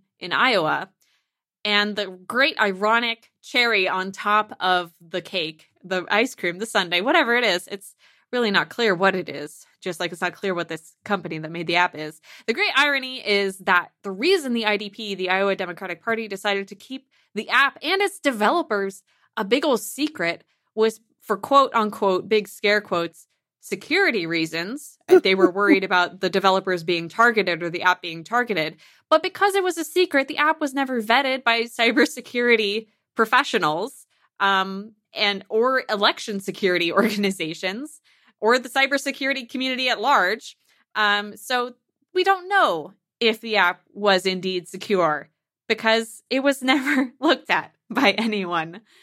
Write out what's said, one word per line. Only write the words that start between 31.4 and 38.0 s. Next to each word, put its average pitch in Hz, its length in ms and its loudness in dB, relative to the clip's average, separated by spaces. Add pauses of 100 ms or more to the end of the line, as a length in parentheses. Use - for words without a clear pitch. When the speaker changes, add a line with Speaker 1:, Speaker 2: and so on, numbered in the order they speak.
Speaker 1:
by 233 200 2
cybersecurity 233 1200 0 (280)
professionals, 220 880 0 (340)
um, 196 540 -2 (200)
and, 202 360 -2
or 247 400 2
election 208 500 -2
security 180 540 -2
<laughs> 196 80 2
organizations, 196 1000 -4 (380)